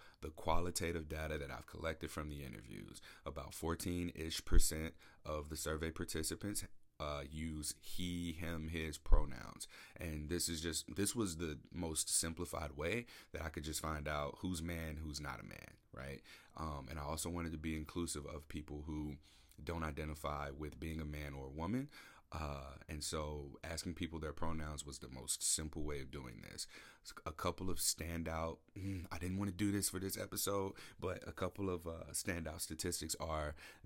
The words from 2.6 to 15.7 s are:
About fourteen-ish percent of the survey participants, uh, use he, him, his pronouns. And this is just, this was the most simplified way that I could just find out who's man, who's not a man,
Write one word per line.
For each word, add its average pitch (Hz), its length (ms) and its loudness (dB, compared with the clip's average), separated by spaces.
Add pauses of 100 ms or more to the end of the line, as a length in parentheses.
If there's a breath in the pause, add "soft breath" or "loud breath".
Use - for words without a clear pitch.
About 69 280 -6
fourteen-ish 85 920 0
percent - 480 12 (320 loud breath)
of 76 240 -2
the 78 60 -6
survey 80 360 0
participants, 80 720 -2 (360)
uh, 73 300 -2
use 78 520 -2
he, 87 580 0
him, 82 300 -2
his 80 280 -2
pronouns. - 680 6 (320 loud breath)
And 78 300 -2
this 85 180 2
is 82 140 0
just, 82 340 -2
this 101 200 2
was 98 220 0
the 78 200 -2 (160)
most 82 360 0
simplified 80 680 0
way 101 300 0 (260 loud breath)
that - 80 -4
I 80 80 -2
could 78 140 -4
just 76 180 -2
find 76 260 -2
out 73 320 -2
who's 90 220 0
man, 82 420 -2
who's 73 160 -6
not 69 200 -6
a - 40 -10
man, 50 300 -12 (180)